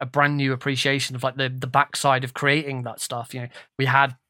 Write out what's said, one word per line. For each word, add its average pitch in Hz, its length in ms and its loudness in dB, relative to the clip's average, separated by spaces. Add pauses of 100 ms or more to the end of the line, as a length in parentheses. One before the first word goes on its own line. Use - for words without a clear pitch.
a 139 40 -6
brand 143 300 2
new 139 160 2
appreciation 131 640 -2
of, 123 80 -6
like, 131 140 -2
the, 135 100 0
the 131 200 -6
backside 135 560 2
of 127 100 -8
creating 139 500 0
that 113 160 -10
stuff. 117 340 -10
You 127 80 -8
know, 120 60 -10 (300)
we 135 80 0
had 135 320 4 (120)